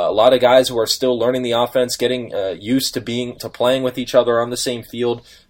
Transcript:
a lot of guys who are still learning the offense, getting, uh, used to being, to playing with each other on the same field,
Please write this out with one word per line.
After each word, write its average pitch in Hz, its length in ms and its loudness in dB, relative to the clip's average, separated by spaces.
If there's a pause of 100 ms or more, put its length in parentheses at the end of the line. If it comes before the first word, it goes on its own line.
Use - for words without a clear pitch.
a 87 40 0
lot 110 200 6
of 127 80 4
guys 127 280 4
who 123 100 -4
are 110 80 0
still 127 320 0
learning 127 240 0
the 120 100 -2
offense, 123 440 0
getting, 123 360 -4
uh, 95 240 -4
used 120 380 -2
to 127 60 -6
being, 120 380 -6
to 113 100 -10
playing 127 340 0
with 127 160 -4
each 123 160 -4
other 117 260 4
on 120 100 -2
the 123 60 -6
same 120 280 -6
field, 120 420 -4 (240)